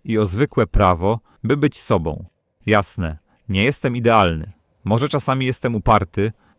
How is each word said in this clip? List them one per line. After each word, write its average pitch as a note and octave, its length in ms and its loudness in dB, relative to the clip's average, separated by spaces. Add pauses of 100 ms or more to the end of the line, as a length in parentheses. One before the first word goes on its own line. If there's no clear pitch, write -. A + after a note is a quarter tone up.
i A2 140 -4
o G#2+ 80 2
zwykłe G#2+ 420 -2
prawo, F#2+ 520 2 (240)
by C3+ 140 0
być C#3+ 240 -2
sobą. E2+ 440 -4 (400)
Jasne, F#2+ 520 -2 (320)
nie F#2+ 140 0
jestem B2+ 320 -2
idealny. G2 560 2 (320)
Może A#2+ 260 0
czasami C3+ 360 -2
jestem B2 300 -4
uparty, G#2 560 0 (280)